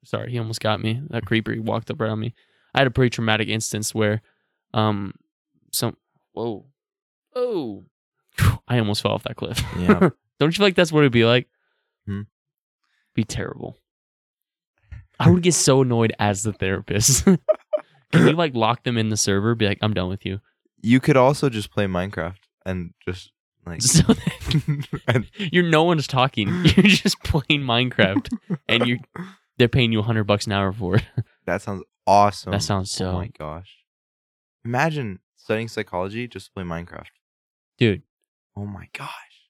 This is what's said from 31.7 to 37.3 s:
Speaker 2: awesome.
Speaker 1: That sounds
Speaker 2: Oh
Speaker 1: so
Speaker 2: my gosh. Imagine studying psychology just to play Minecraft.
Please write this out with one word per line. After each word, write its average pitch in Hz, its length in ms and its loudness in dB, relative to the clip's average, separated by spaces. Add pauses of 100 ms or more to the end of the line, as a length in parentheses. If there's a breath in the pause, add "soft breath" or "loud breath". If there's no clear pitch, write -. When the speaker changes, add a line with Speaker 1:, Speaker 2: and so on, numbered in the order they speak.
Speaker 2:
awesome. 101 460 2
Speaker 1:
That 98 100 -2
sounds 98 280 -4 (100)
Speaker 2:
Oh 95 60 -2
Speaker 1:
so 92 80 -4
Speaker 2:
my 90 140 -6
gosh. 78 500 -16 (880)
Imagine 127 540 -4 (160)
studying 113 300 -4
psychology 104 600 -8
just - 200 -16
to - 40 -20
play 95 100 -10
Minecraft. 82 440 -10 (720)